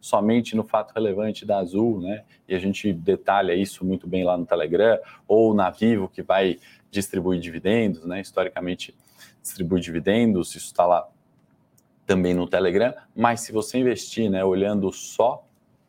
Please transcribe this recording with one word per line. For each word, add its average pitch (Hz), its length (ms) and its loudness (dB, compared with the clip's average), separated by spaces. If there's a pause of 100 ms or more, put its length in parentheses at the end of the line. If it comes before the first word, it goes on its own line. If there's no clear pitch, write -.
somente 110 560 0
no 110 80 0
fato 107 300 -4
relevante 104 500 -4
da 104 140 0
Azul, 98 420 0
né? 101 240 -8 (240)
E 92 60 -4
a 92 40 0
gente 98 360 -2
detalha 92 600 0
isso 95 300 -2
muito 92 220 -2
bem 92 180 -2
lá 87 140 2
no 85 80 -6
Telegram, 87 520 2 (300)
ou 110 240 6
na 98 160 2
Vivo, 104 400 0
que - 140 -12
vai 92 360 2 (320)
distribuir 92 500 -2
dividendos, 87 640 -2
né? 92 160 -8
Historicamente, 90 720 -6 (480)
distribui 90 380 -2
dividendos, 90 720 0
isso - 180 -16
tá 87 140 2
lá 87 200 2 (1000)
também 90 260 2
no 87 160 0
Telegram, 95 460 2 (200)
mas 117 280 0
se - 100 -12
você 110 240 -2
investir, 113 540 0
né, 95 120 0
olhando 98 500 2
só, - 540 -2 (420)